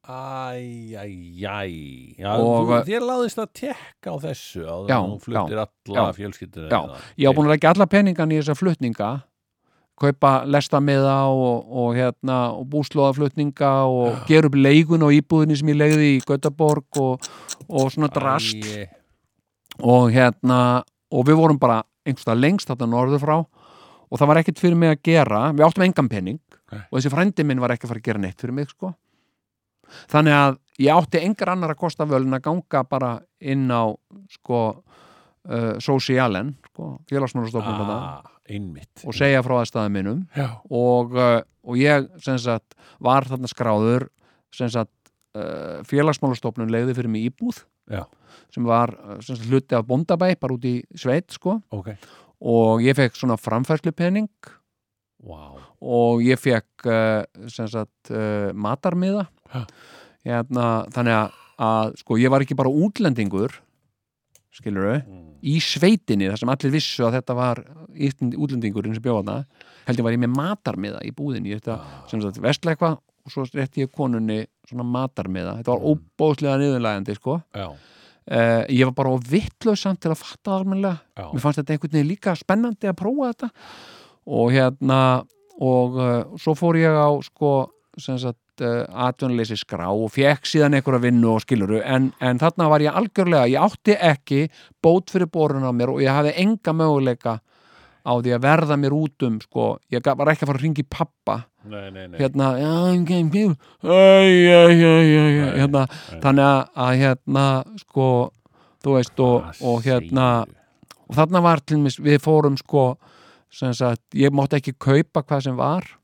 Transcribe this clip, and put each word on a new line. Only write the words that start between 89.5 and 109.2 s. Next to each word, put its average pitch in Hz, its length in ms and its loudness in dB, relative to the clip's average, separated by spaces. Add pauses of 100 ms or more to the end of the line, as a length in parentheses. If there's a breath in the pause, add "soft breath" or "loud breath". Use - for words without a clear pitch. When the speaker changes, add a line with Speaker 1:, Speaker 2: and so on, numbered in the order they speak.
Speaker 2:
og 107 220 -2
fékk 139 340 0
síðan 147 340 2
einhverja 131 200 0
vinnu 117 340 4
og 110 80 0
skilurðu, 107 420 -2
en, 131 360 0
en 127 180 0
þarna 165 300 0
var 151 120 4
ég 147 140 0
algjörlega, 180 560 2
ég 139 100 2
átti 208 380 2
ekki 151 500 0 (340 soft breath)
bót 175 280 4
fyrir 180 160 0
borun 147 380 0
á 127 80 -2
mér 120 180 0
og 131 100 -4
ég 135 80 2
hafði 147 280 2
enga 190 360 0
möguleika 135 680 0 (640 soft breath)
á 123 140 -2
því 123 140 0
að 120 60 -2
verða 147 380 2
mér 139 140 0
út 156 340 -4
um, 110 140 -2
sko, 113 380 -4 (120)
ég 123 120 -2
ga-, 135 140 0
var 143 120 0
ekki 156 140 0
að 143 40 -2
fara 139 120 -2
að 127 40 -4
hringja 151 220 -2
í - 40 -12
pabba. - 560 -6 (200)
Speaker 1:
Nei, 101 260 -14
nei, 95 180 -14
nei. 87 100 -14
Speaker 2:
Hérna, 135 400 0
já, 151 120 -2 (200)
ok, 175 200 0 (160)
ok, 151 100 -2 (480 soft breath)
æ, 160 40 -2
æ, 185 640 8
æ, 175 100 10 (120)
æ, 165 160 8
æ, 151 640 6
Speaker 1:
Nei, - 80 -2
Speaker 2:
hérna, 139 260 2
Speaker 1:
nei. - 340 -16
Speaker 2:
þannig 139 220 4
að, 135 340 4
að, 127 220 0
hérna, 135 640 0 (140)
sko, 127 540 0 (500 soft breath)
þú 139 140 -2
veist, 123 240 -2